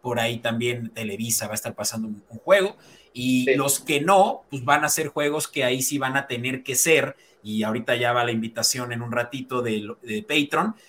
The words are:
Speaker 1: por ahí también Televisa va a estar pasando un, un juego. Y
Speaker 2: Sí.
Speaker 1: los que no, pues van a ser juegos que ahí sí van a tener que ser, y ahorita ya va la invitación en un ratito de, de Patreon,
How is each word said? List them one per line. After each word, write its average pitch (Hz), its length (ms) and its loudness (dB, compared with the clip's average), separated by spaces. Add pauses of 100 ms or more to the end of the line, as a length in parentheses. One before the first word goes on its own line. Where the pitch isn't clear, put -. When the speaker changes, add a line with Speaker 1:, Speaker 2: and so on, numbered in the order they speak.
Speaker 1:
por 120 200 -2
ahí 117 180 -2
también 117 520 -2
Televisa 110 560 -4
va 104 60 -8
a 107 40 -4
estar 113 180 -8
pasando 110 340 -6
un, 104 220 -10
un 113 80 -14
juego. 196 380 4 (360)
Y 127 320 2
Speaker 2:
Sí. 135 100 4
Speaker 1:
los 139 260 2
que 143 200 0
no, 190 500 4
pues 131 140 -8
van 147 200 4
a 143 40 0
ser 151 200 -2
juegos 147 400 -2
que 139 160 -2
ahí 131 180 0
sí 143 160 -2
van 131 180 0
a 139 100 0
tener 127 380 -4
que 131 100 -4
ser, 139 420 4 (280)
y 107 180 -2
ahorita 117 340 0
ya 120 160 2
va 120 120 2
la 120 80 0
invitación 113 600 -2
en 117 100 -6
un 120 100 -8
ratito 127 500 -2
de, 107 240 -2 (160)
de 107 200 -6
Patreon, 151 520 0 (140)